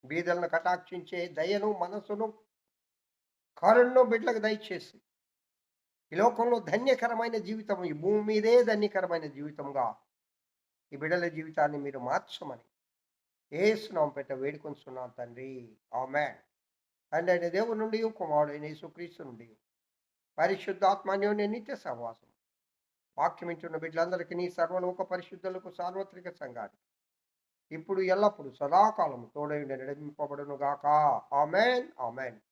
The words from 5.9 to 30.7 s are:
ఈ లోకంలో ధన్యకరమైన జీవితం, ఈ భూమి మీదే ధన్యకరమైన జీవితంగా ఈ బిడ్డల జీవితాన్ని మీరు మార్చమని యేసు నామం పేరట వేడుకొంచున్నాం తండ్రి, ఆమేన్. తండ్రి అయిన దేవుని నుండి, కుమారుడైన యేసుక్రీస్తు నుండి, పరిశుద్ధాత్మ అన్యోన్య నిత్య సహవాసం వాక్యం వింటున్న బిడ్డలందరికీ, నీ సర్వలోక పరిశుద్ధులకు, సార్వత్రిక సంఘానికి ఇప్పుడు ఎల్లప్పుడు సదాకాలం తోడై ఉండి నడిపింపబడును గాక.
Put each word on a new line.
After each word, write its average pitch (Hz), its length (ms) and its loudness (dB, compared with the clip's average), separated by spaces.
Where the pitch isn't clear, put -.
ఈ - 20 -8
లోకంలో 233 440 4
ధన్యకరమైన 233 800 0
జీవితం, 208 460 -4
ఈ 165 80 -4
భూమి 196 320 2
మీదే 220 400 6
ధన్యకరమైన 190 640 0
జీవితంగా 139 680 -6
ఈ 139 40 -14
బిడ్డల 170 300 0
జీవితాన్ని 156 500 -2
మీరు 139 220 -6
మార్చమని 131 600 -6
యేసు 214 400 2
నామం 151 160 4
పేరట 139 220 -8
వేడుకొంచున్నాం 135 760 -8
తండ్రి, 123 680 -14
ఆమేన్. 135 440 -2
తండ్రి 175 180 2
అయిన 170 160 2
దేవుని 214 320 0
నుండి, 220 300 0
కుమారుడైన 151 560 0
యేసుక్రీస్తు 165 580 -14
నుండి, 117 340 -18
పరిశుద్ధాత్మ 190 720 2
అన్యోన్య 208 360 2
నిత్య 233 280 -6
సహవాసం 117 520 -10
వాక్యం 175 320 -2
వింటున్న 160 280 -8
బిడ్డలందరికీ, 170 580 -2
నీ 180 140 -2
సర్వలోక 180 520 -2
పరిశుద్ధులకు, 185 680 -8
సార్వత్రిక 180 580 -8
సంఘానికి 120 540 -12
ఇప్పుడు 185 260 -2
ఎల్లప్పుడు 185 500 2
సదాకాలం 147 840 2
తోడై 147 260 -4
ఉండి 135 160 -8
నడిపింపబడును 143 800 -8
గాక. 143 300 -2